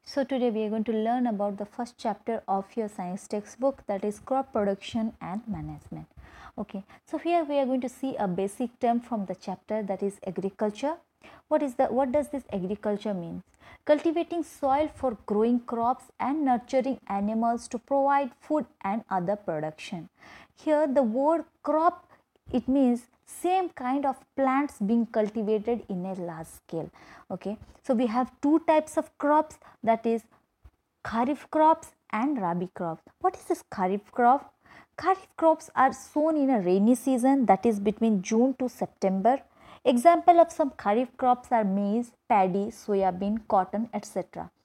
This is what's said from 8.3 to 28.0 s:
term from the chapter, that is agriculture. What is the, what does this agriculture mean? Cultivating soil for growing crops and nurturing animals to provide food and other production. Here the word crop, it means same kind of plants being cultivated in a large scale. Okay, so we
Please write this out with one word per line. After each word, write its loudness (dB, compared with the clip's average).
term 2
from -6
the -8
chapter, -6
that -4
is -4
agriculture. -4
What 2
is -4
the, 2
what 0
does 0
this -8
agriculture -4
mean? -10
Cultivating 0
soil -2
for -4
growing 2
crops -2
and -2
nurturing 0
animals -2
to -8
provide 0
food -2
and -4
other -2
production. -8
Here 0
the 2
word 2
crop, 0
it -2
means 2
same -2
kind -4
of -2
plants 0
being 2
cultivated -2
in -6
a -8
large -10
scale. -10
Okay, -8
so 0
we 2